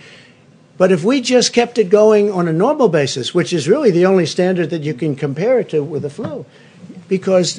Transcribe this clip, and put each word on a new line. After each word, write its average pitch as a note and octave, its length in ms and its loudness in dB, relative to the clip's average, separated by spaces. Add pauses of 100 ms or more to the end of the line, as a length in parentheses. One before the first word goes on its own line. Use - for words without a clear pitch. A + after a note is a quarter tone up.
(760)
But F#3 140 2
if E3+ 140 0
we C4 160 0
just B3 320 2
kept A#3+ 240 0
it G#3 120 0
going G#3 400 4
on F3 200 -2
a D#3+ 40 -2
normal B3 360 2
basis, C#3 440 -2
which F3 200 -2
is D3+ 160 -2
really B3+ 220 2
the E3+ 140 2
only F#3 200 2
standard F3+ 460 -2
that E3 120 -6
you D3+ 100 -4
can D3+ 220 -4
compare E3 440 -2
it F#3 100 -6
to D#3 120 -2
with C#3+ 200 -6
the C#3+ 80 -8
flu, A3 360 -10 (640)
because F#3 520 0